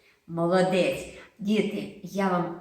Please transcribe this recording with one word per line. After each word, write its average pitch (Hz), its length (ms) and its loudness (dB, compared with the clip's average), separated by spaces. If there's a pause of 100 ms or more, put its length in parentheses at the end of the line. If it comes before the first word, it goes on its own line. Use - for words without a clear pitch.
(260)
Молодець. 170 800 2 (320)
Діти, - 640 0
я 190 260 -2
вам 175 320 0